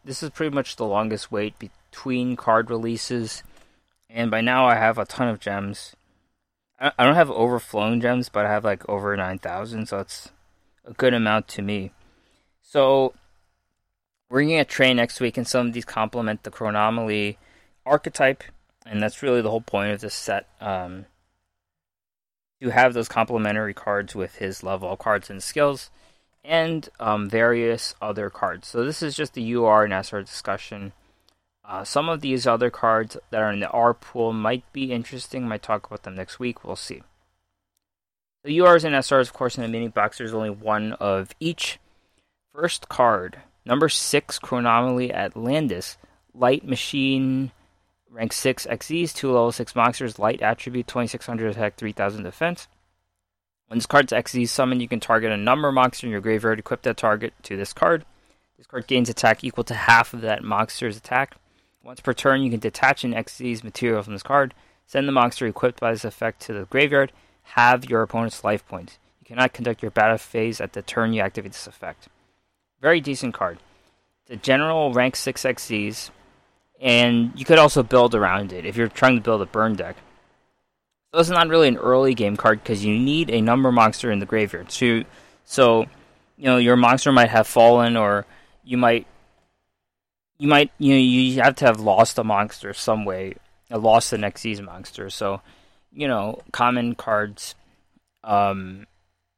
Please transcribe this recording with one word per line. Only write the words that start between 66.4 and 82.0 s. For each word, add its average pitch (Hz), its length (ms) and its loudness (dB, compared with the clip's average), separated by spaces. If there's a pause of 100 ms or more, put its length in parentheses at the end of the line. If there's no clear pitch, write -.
to 107 100 -12
the 101 120 -8
graveyard, 139 460 2 (320)
have 123 460 2
your 113 120 2
opponent's 113 420 -6
life 104 240 -2
points. 87 320 -16 (200)
You - 60 -20
cannot 123 280 -2
conduct 117 280 -6
your 107 100 -8
battle 110 260 4
phase 113 440 -6
at 98 100 -8
the 101 100 -12
turn 113 300 -2
you 110 100 -2
activate 98 300 -6
this - 160 -18
effect. - 400 -18 (720)
Very 160 220 2
decent 131 320 -8
card. 87 240 -6 (680)
It's - 80 -20
a 117 60 -14
general 147 560 0
rank 123 240 0
six - 260 -6
X 127 240 -4
Ds, 107 420 -6 (720)
and 120 560 4
you 135 80 -12
could 160 160 8
also 147 240 8
build 120 320 6
around 98 380 0
it 87 120 -12
if 98 120 -6
you're 117 100 0
trying 127 280 4
to 113 60 0
build 110 200 0
a 92 40 -2
burn 110 300 0
deck. 87 220 -10 (1160)
So 165 80 4
it's 165 80 2
not 170 180 4
really 160 220 6
an 120 80 2
early 131 360 4